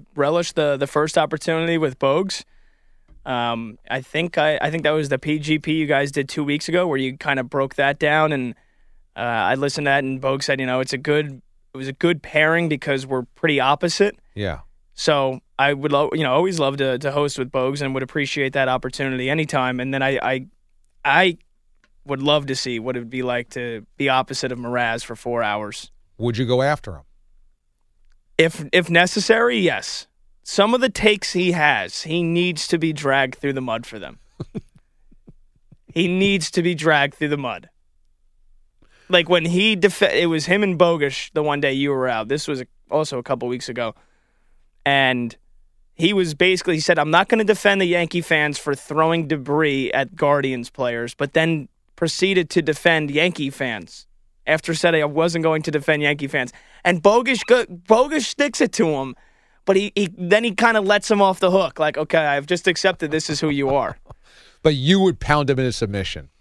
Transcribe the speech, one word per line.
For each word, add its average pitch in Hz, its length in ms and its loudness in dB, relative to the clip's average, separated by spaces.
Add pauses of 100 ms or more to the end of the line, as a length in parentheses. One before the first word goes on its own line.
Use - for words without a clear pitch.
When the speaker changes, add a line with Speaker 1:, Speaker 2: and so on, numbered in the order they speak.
(140)
Speaker 1:
relish 156 380 0
the, 147 240 0
the 135 100 -2
first 151 300 -2
opportunity 160 600 0
with 143 200 -2
Bogues. 165 440 0 (800)
Um, 117 540 -6 (120)
I 131 100 -4
think 165 380 -6
I, 151 220 2
I 151 100 -2
think 160 140 -4
that 147 60 2
was 156 200 0
the 131 80 0
P 151 200 -2
G 151 200 0
P 156 160 -2
you 156 120 0
guys 143 240 0
did 139 180 -2
two - 140 -4
weeks 143 260 -4
ago 180 200 2
where 139 100 0
you 131 180 -4
kinda 139 280 -2
broke 135 320 -4
that 139 220 2
down, 156 340 2
and, 123 220 -4 (600)
uh, - 60 -10
I 117 340 0
listened 143 320 -2
to 139 40 4
that, 139 140 4
and 131 160 -6
Bogues 135 240 -2
said, 139 140 0
you 135 80 -4
know, 127 140 0
it's 131 120 -4
a 135 60 -4
good, 147 420 -2 (340)
it - 20 -16
was 131 120 -10
a 139 40 -8
good 170 300 0
pairing 160 460 2
because 139 380 -4
we're 131 160 -4 (120)
pretty 147 260 0
opposite. 170 560 2 (180)
Speaker 2:
Yeah. 92 260 -6 (340)
Speaker 1:
So 135 460 0 (180)
I 139 140 4
would 143 200 -2
lo-, 143 200 2
you 160 120 0
know, 127 80 0
always 170 260 2
love 139 200 0
to, 131 200 0
to 139 140 -4
host 147 260 -2
with 127 140 -6
Bogues 135 300 -2
and 135 120 -4
would 131 80 -4
appreciate 135 520 -4
that 135 140 2
opportunity 127 600 -4
anytime. 139 480 -2
And 131 160 -4
then 135 80 -2
I, 135 200 0
I, 131 240 -2 (580)
I 170 340 4 (680)
would 139 160 -4
love 147 240 2
to 131 100 -4
see 123 240 -6
what 123 160 -6
it 123 40 -6
would 117 100 -12
be 127 120 -6
like 123 280 -4
to 117 360 -10 (100)
be 139 120 0
opposite 131 440 0
of 120 60 -8
Mraz 120 460 -2
for 117 100 -12
four 120 280 -4
hours. 104 500 -6 (260)
Speaker 2:
Would 113 200 -2
you 127 80 0
go 123 160 2
after 135 340 -2
him? 69 60 -20 (1400)
Speaker 1:
If, 160 340 2
if 170 180 2
necessary, 220 680 2
yes. 151 480 -2 (360)
Some 214 320 2
of 247 80 0
the 247 80 2
takes 208 420 0
he 180 200 0
has, 143 500 0
he 165 200 -4
needs 170 460 -2
to 175 100 2
be 156 140 0
dragged 135 440 0
through 139 180 -4
the 131 80 -4
mud 120 240 -6
for 110 120 -16
them. 69 200 -14 (360)
<laughs> - 60 -10 (1300)
He 165 160 0
needs 190 420 2
to 175 120 0
be 175 120 0
dragged 147 400 2
through 151 140 -4
the 147 100 -2
mud. 120 320 -8 (1400)
Like 175 220 2
when 170 160 2
he 196 300 2
def-, 185 260 2
it 175 260 4
was 160 180 -2
him 190 160 2
and 185 160 0
Bogusch 165 540 2
the 156 100 0
one 147 180 -2
day 139 120 0
you 139 180 -2
were 131 180 -2
out. 113 200 -4
This 147 180 -4
was 139 140 -4
a, 123 60 -12 (240)
also 147 280 -2
a 120 40 -8
couple 127 260 -4
weeks 123 200 -8
ago. 117 260 -6 (880)
And 131 500 2 (600)
he 185 180 0
was 180 220 0
basically, 180 400 2
he 156 60 -2
said, 160 180 4
"I'm 151 120 0
not 180 180 4
gonna 220 160 2
defend 196 360 2
the 185 60 2
Yankee 175 340 0
fans 151 380 0
for 147 160 -4
throwing 160 520 0
debris 143 680 0
at 131 220 -2
Guardians 139 540 0
players," 120 460 -6
but - 180 -4
then 160 360 0 (280)
proceeded 185 540 0
to 180 120 2
defend 156 480 0
Yankee 151 380 0
fans 120 580 -8 (400)
after 156 280 0
said, 170 200 2
"I 151 120 2
wasn't 160 380 0
going 156 180 0
to 160 80 -6
defend 147 320 0
Yankee 147 260 0
fans." 131 240 -4 (320)
And 175 180 2
Bogusch 226 440 4
go-, 240 180 6
Bogusch 240 600 2
sticks 285 340 -2
it 262 140 2
to 180 140 0
him, 135 280 -4 (480)
but 190 120 4
he, 202 180 0
he, 202 220 0
then 185 280 2
he 226 100 -2
kinda 220 280 2
lets 202 280 0
him 202 120 4
off 190 180 2
the 185 100 4
hook. 185 280 0
Like, 151 180 0
"Okay, 160 220 0
I've 143 280 0
just 175 220 -2
accepted 170 420 0
this 156 200 -2
is 147 100 -4
who 160 80 0
you 139 220 0
are." 135 320 0
<laughs> - 40 -20 (560)
Speaker 2:
But 156 120 4
you 147 240 4
would 185 220 2
pound 147 280 4
him 131 120 2
into 127 100 0
submission. 98 580 -4 (120)